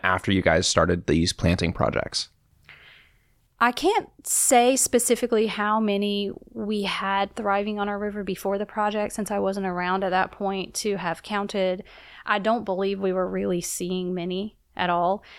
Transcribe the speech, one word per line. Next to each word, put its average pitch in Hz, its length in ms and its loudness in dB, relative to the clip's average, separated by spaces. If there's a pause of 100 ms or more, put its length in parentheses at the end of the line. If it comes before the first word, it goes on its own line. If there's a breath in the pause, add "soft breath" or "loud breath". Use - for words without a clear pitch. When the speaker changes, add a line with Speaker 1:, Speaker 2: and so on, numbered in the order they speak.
Speaker 1:
after 92 280 2
you 95 80 4
guys 87 260 4
started 87 400 2
these 82 260 4
planting 87 400 0
projects. - 560 -2 (1300 soft breath)
Speaker 2:
I 240 140 4
can't 370 360 0 (160)
say 247 520 4
specifically 233 720 2
how 214 320 0
many 202 500 0 (220)
we 208 320 -4
had 196 520 -2
thriving 208 420 0
on 202 120 -2
our 202 80 -4
river 208 260 -6
before 196 320 -2
the 202 80 -4
project, 208 480 -2
since 208 180 -6
I 202 100 -2
wasn't 196 260 -2
around 180 380 -2
at 185 60 0
that 180 220 0
point 190 440 -4
to 202 200 -2
have 175 260 -6
counted. 202 600 -2 (400 loud breath)
I 208 140 0
don't 214 260 0
believe 196 360 -2
we 190 120 0
were 185 160 0
really 190 320 -2
seeing 180 540 -4
many 180 420 -6 (200)
at 180 120 -2
all, 175 340 0 (160 loud breath)